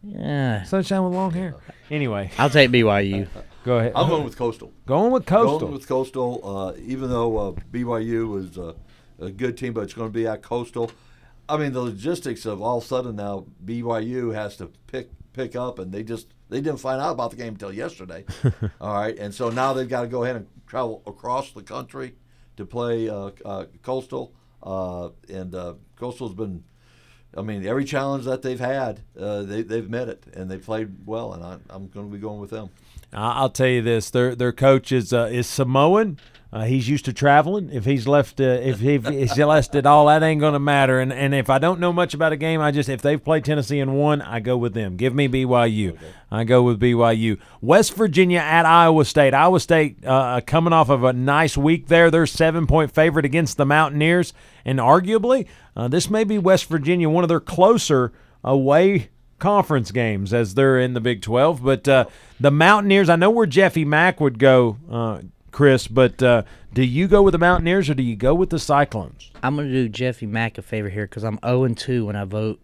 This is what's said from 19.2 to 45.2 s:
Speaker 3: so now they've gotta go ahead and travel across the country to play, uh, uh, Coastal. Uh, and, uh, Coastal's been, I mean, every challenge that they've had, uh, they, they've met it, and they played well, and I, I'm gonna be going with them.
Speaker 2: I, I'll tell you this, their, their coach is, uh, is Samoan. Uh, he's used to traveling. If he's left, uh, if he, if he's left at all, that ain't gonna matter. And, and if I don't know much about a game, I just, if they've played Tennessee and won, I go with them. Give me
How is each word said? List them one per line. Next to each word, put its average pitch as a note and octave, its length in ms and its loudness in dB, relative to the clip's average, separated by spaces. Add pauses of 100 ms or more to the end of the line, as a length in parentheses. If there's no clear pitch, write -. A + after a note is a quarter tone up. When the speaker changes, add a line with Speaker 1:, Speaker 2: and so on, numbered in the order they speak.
Speaker 3:
so A#2+ 160 -6
now C3 240 -2
they've C3 160 -6
gotta B2 180 -6
go A#2+ 160 -6
ahead B2 120 -6
and G#2 120 -14 (200)
travel A#2 400 -10
across B2 440 -8
the G#2 120 -20
country B2+ 500 -16 (440)
to G2+ 100 -12
play, A#2 420 -4
uh, G2+ 220 -10 (120)
uh, F#2+ 220 -12 (160)
Coastal. B2+ 500 -10 (300)
Uh, F2+ 480 -10 (200)
and, F#2 260 -14
uh, F2 180 -12 (220)
Coastal's A#2+ 380 -12
been, F#2 300 -12 (720)
I - 60 -12
mean, G#2 240 -10
every C3 200 -4
challenge C#3 400 -6
that C3 160 -6
they've B2+ 180 -8
had, B2+ 420 -6 (180)
uh, G#2 240 -8
they, G2+ 200 -8
they've A2 260 -6
met A#2+ 200 -6
it, - 140 -16 (100)
and F#2 180 -12
they F#2+ 60 -10
played A2 480 -10
well, A2 280 -10
and F2 100 -14
I, F2+ 140 -16 (120)
I'm G2 200 -16
gonna G2+ 180 -16
be G2+ 120 -14
going G#2 200 -12
with G2+ 120 -14
them. G#2+ 180 -14 (440)
Speaker 2:
I, A2 200 -4
I'll C3 160 -2
tell C3 180 -2
you B2+ 140 2
this, A2+ 280 -2
their, B2 260 0
their B2 180 -2
coach C3+ 380 2
is, B2 220 -2
uh, A#2 180 0
is B2 160 -4
Samoan. D3+ 720 2 (320)
Uh, G#2+ 120 -6
he's B2 260 -2
used C#3+ 160 -2
to A#2+ 80 -6
traveling. D3 580 2
If A#2+ 140 -6
he's C3 220 0
left, C#3+ 340 2
uh, - 20 2
if B2+ 360 0
he, C3+ 160 2
if A#2+ 100 -2
he's C3+ 320 -2
left D3 380 2
at C#3 100 0
all, D3 220 8
that D#3 160 6
ain't D#3 180 2
gonna D3 160 2
matter. C#3 420 2
And, C3 140 -2
and C#3 220 -2
if B2+ 120 0
I C3+ 120 4
don't E3+ 200 0
know F3 140 0
much E3+ 220 -2
about D#3 160 0
a D#3 60 -4
game, D#3+ 220 -2
I D3+ 120 2
just, C#3 180 -2
if C3 140 -6
they've D3 200 0
played D#3 220 0
Tennessee C#3+ 340 -2
and C3+ 160 -2
won, D3 280 2
I A#2 160 -8
go B2 180 -2
with A#2 160 -2
them. G2 240 -6
Give A#2+ 160 0
me C#3 140 2